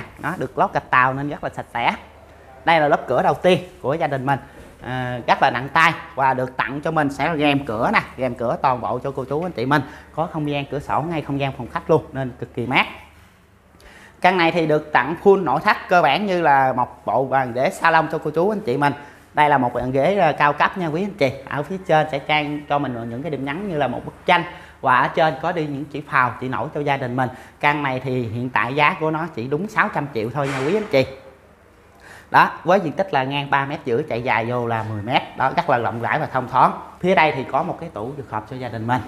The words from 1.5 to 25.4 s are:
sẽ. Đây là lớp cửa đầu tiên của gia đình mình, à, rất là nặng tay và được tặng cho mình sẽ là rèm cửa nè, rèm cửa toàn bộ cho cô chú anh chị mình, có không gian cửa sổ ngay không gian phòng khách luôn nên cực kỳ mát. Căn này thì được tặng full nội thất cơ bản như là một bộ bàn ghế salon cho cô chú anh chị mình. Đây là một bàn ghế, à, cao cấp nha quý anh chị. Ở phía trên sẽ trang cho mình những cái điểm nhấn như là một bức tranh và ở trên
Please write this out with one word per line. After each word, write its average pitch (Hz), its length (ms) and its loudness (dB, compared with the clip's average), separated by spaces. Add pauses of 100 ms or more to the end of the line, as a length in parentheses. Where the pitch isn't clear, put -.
sẽ. 131 220 0 (680)
Đây 165 140 6
là 147 80 4
lớp 156 200 2
cửa 127 160 2
đầu 165 100 4
tiên 180 260 4 (220)
của 131 120 -2
gia 165 140 -2
đình 135 180 -2
mình, 135 140 0 (420)
à, 123 460 -6
rất - 140 4
là 139 80 4
nặng 123 240 -4
tay 165 200 6 (220)
và 135 180 2
được 127 240 -2
tặng 131 260 -4
cho 165 80 -2
mình 151 180 2
sẽ 139 160 -2
là 165 120 0
rèm 143 280 2
cửa 117 280 -2
nè, 208 80 2 (160)
rèm 123 180 -2
cửa 123 260 -2
toàn 127 200 2
bộ 110 180 -4
cho 139 120 -6
cô 131 140 -6
chú 147 180 -4
anh 180 80 -6
chị 120 140 -4
mình, 143 160 4 (340)
có 156 180 -2
không 151 160 -4
gian 143 220 -4
cửa 139 80 -4
sổ 120 220 -2
ngay 160 200 -4
không 139 180 -4
gian 139 180 -2
phòng 117 100 -10
khách - 220 -10
luôn 156 220 4
nên 131 280 -6
cực - 160 -12
kỳ 117 100 -4
mát. 151 200 2 (1400)
Căn 185 160 6
này 165 140 4
thì 165 160 2
được 156 260 2
tặng 143 300 2
full 196 200 6
nội 139 200 2
thất 220 140 4 (120)
cơ 180 120 6
bản 156 240 4
như 180 160 0
là 135 320 4
một 120 320 -4
bộ 120 200 0
bàn 127 280 0
ghế 131 160 0
salon 160 420 4
cho 160 60 -4
cô 156 140 -4
chú 170 180 2
anh 202 120 -2
chị 123 160 -2
mình. 143 160 2 (400)
Đây 151 160 6
là 143 80 6
một 123 160 2
bàn 123 180 -2
ghế, 147 260 2
à, 165 140 4
cao 147 220 4
cấp 170 240 0
nha 175 100 -2
quý 160 160 -2
anh 202 100 -6
chị. 131 180 0 (180)
Ở 143 140 -4
phía 190 140 -8 (100)
trên 156 240 4
sẽ 143 80 -4
trang 147 500 -2
cho 143 100 2
mình 120 300 -4
những 120 120 -8
cái 160 100 -6
điểm 135 140 -6
nhấn 175 240 -6
như 160 80 -4
là 139 100 2
một 120 180 -6
bức - 200 -14
tranh 175 180 4 (380)
và 127 180 4
ở 143 80 2
trên 160 340 2